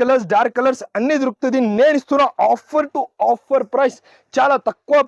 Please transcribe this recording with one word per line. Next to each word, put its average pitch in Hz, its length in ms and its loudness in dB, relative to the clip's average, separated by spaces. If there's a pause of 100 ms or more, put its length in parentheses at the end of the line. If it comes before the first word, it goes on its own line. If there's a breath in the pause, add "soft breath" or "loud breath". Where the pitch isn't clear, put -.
కలర్స్, 247 340 0
డార్క్ 226 260 0
కలర్స్ 262 240 -2 (140)
అన్నీ 285 240 0
దొరుకుతుంది. 254 380 -2 (200)
నేను 302 200 4
ఇస్తున్న 277 240 0 (280)
offer 294 320 -4 (100)
to 277 80 -4 (300)
offer 254 280 -2 (140)
price, 269 240 0 (400 soft breath)
చాలా 277 180 2 (120)
తక్కువ - 280 -2 (100)